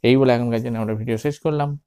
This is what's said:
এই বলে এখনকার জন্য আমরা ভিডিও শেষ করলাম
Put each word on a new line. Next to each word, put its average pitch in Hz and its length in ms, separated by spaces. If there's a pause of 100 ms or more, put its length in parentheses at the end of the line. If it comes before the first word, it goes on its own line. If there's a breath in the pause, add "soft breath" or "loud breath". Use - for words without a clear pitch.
এই 127 120
বলে 131 160
এখনকার 117 280
জন্য 120 180
আমরা 110 180
ভিডিও 113 240
শেষ 147 200
করলাম 147 240 (180)